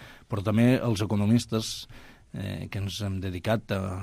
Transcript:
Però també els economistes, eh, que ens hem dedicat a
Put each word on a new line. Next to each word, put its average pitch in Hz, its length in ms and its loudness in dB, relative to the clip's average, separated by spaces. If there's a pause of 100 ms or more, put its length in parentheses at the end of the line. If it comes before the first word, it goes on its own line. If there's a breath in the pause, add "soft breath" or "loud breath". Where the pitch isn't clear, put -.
(280 loud breath)
Però 101 160 -4
també 117 320 6
els 110 280 0
economistes, 110 840 0 (440 loud breath)
eh, 98 360 -6
que 101 140 -6
ens 98 220 -6
hem 95 200 -4
dedicat 98 480 -2
a 95 80 0 (220)